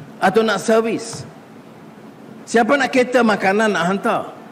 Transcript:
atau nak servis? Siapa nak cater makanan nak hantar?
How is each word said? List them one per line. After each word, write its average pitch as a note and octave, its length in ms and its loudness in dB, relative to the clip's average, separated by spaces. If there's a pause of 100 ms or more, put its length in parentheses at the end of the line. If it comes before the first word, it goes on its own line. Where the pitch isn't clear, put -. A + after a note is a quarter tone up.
(200)
atau F#3+ 200 4
nak A3 180 0
servis? A3+ 640 -2 (1200)
Siapa A#3 320 2
nak B3+ 100 -2
cater B3 320 2
makanan G#3 480 2
nak E3+ 160 -2
hantar? G3 360 -2 (300)